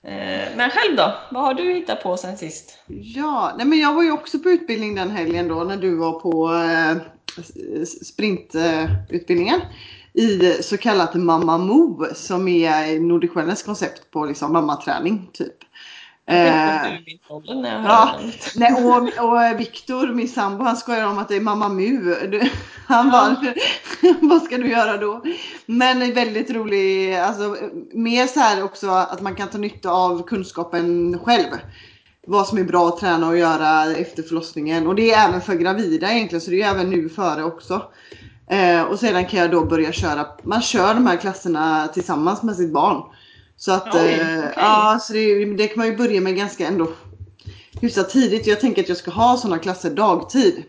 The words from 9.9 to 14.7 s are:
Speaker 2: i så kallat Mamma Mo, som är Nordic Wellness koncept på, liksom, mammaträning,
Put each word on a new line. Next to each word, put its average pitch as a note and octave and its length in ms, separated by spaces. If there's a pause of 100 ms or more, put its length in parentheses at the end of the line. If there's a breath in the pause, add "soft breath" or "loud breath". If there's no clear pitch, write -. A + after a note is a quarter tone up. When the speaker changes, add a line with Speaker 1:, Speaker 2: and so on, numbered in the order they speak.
Speaker 2:
i G3 380 (100)
så - 140
kallat F#3+ 380
Mamma E3 440
Mo, G3 560
som F#3+ 340
är D#3+ 520
Nordic E3+ 360
Wellness F3 260
koncept - 480
på, D3+ 140
liksom, D3 280
mammaträning, D#3+ 800